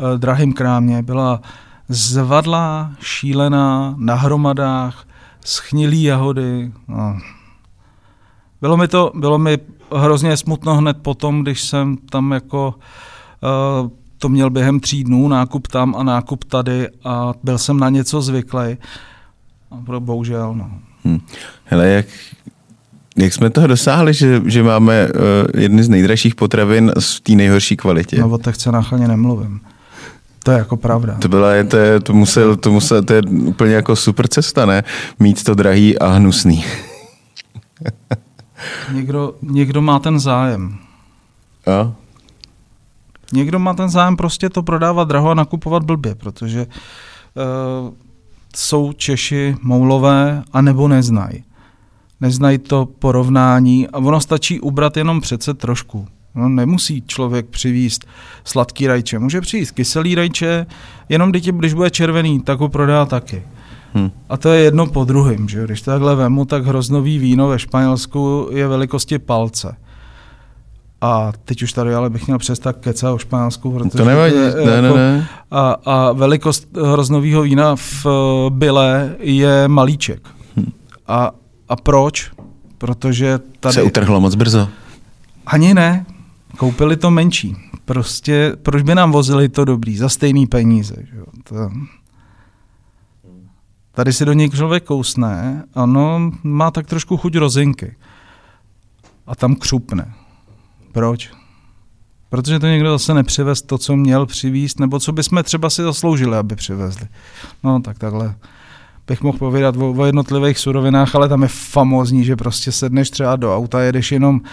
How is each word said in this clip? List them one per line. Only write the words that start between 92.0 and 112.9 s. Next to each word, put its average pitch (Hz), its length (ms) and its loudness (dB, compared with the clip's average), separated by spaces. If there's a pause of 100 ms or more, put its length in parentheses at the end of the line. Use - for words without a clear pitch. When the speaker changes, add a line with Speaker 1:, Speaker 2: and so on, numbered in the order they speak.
Speaker 1:
tady 127 180 0
si 147 120 -2
do 147 80 4
něj 151 180 4
člověk 160 340 -2
kousne, 127 800 -4 (120)
ano, 147 560 0 (120)
má 151 280 -2
tak 160 160 -6
trošku 165 300 -4
chuť 170 200 -4
rozinky. 139 600 0 (1300)
A 123 80 -14
tam 139 200 0
křupne. 123 580 -4 (800)
Proč? 117 380 -4 (1000)
Protože 131 280 -2
to 151 80 0
někdo 156 240 2
zase 151 240 0
nepřivez 139 480 0
to, 131 160 -4
co 143 180 -2
měl 135 300 2
přivízt, 135 540 -6
nebo 135 200 -2
co 156 120 -4
bychom 156 300 -2
třeba 160 280 -4
si - 120 -4
zasloužili, 147 540 -2
aby 104 200 -4
přivezli. 95 500 -8 (580)
No, 131 160 0
tak 101 180 -10
takhle 107 360 -6 (720)
bych 127 160 -6
mohl 139 160 -2
povídat 135 380 -2
o, 131 140 -2
o 131 140 -2
jednotlivých 139 540 0
surovinách, 135 560 0
ale 143 140 4
tam 139 140 2
je 135 60 2
famózní, 131 760 0
že 127 120 0
prostě 120 360 -6
sedneš 131 380 -2